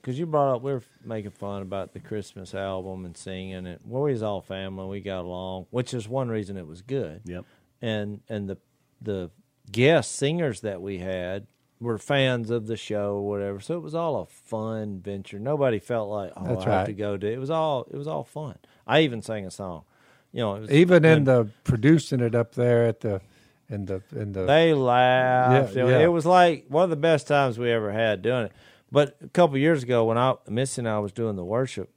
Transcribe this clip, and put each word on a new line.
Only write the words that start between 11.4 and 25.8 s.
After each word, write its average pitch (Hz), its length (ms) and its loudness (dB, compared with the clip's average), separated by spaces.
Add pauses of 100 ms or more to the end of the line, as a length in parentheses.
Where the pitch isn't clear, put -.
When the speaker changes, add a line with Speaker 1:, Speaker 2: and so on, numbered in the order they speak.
Speaker 1:
were 117 180 -4
fans 127 520 0
of 117 180 -2
the 110 100 -4
show 101 380 -4
or 101 120 -4
whatever. 101 320 -4
So 156 160 -8
it 175 80 -8
was 156 120 -10
all 160 260 -2
a 82 40 -8
fun 107 720 -8
venture. 98 400 -10
Nobody 131 400 0
felt 110 300 -4
like, 101 260 -6
"Oh, 95 100 -12
Speaker 3:
That's 95 200 -2
Speaker 1:
I - 40 0
have 101 100 2
Speaker 3:
right. 95 80 0
Speaker 1:
to 107 60 -6
go 101 240 -4
do," 101 100 -4
it 117 120 -4
was 135 120 -8
all, 156 400 -2
it 135 60 -10
was 143 100 -10
all 156 160 -6
fun. 151 340 -12 (280)
I 143 160 6
even 120 200 0
sang 107 240 -6
a 92 60 -12
song. 90 320 -10 (480)
You 120 100 -6
know, 104 140 -2
it 104 60 -10
was, 110 100 -6
Speaker 3:
Even 170 340 8
in 160 140 8
Speaker 1:
and 139 80 4
Speaker 3:
the 120 220 6 (140)
producing 135 560 4
it 117 160 0
up 117 200 0
there 120 300 4
at 113 160 -2
the, 101 200 -2 (480)
in 101 160 -8
the, 95 160 -6 (140)
in 104 180 -8
the 95 120 -2
Speaker 1:
They 160 280 4
laughed. 127 1000 4
Speaker 3:
Yeah, 127 80 0